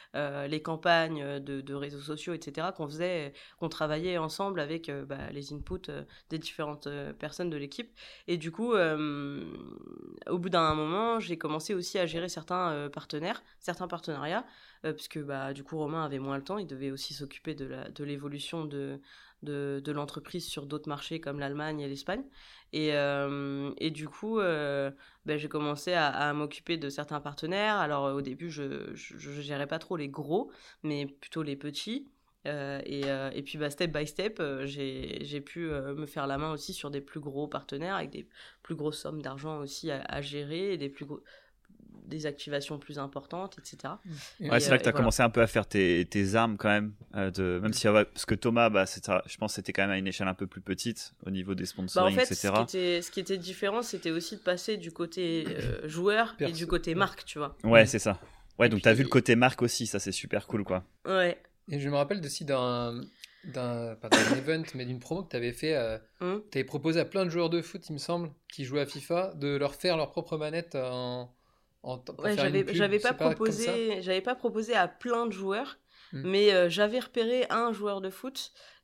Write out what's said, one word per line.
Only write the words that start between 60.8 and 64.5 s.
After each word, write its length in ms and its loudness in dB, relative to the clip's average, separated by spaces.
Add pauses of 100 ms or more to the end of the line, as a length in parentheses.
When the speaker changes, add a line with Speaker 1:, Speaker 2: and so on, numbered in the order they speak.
Speaker 1:
Ouais. 320 2 (320)
Speaker 2:
Et 120 -2
je 80 -2
me 80 2
rappelle 280 2
aussi 200 -6
d'un, 560 2 (420)
d'un, 520 -4
pas 120 -12
d'un 100 8
<coughs> 200 4
event, 260 0 (120)